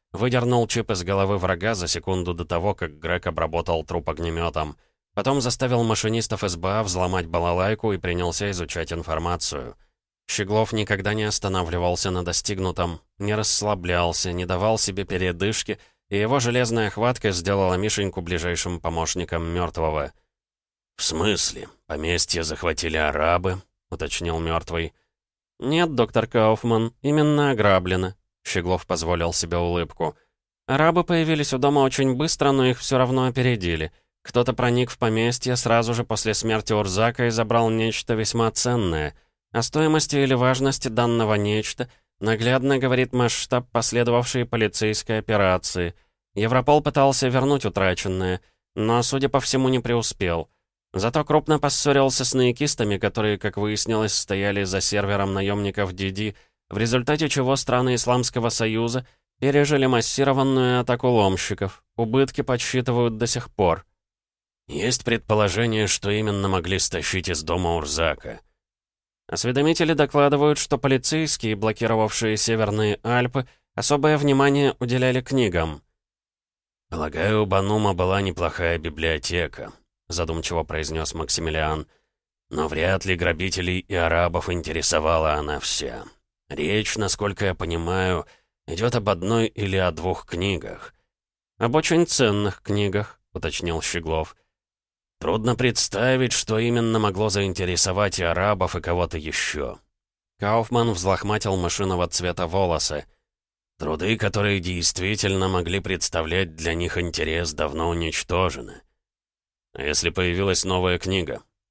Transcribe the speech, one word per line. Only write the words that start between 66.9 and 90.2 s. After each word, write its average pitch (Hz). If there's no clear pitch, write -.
из 80
дома 85
Урзака?» 76
Осведомители 147
докладывают, 147
что -
полицейские, 135
блокировавшие 110
Северные 107
Альпы, 123
особое 147
внимание 139
уделяли 127
книгам. 87
«Полагаю, 80
у -
Банума 101
была 92
неплохая 85
библиотека», 80
задумчиво 82
произнес 78
Максимилиан. 78
«Но 76
вряд 85
ли 95
грабителей 90
и -
арабов 85
интересовала 80
она 76
вся. 60
Речь, 87
насколько 101
я 92
понимаю, 85
идет 110
об 107
одной 104
или 98
о 92
двух 82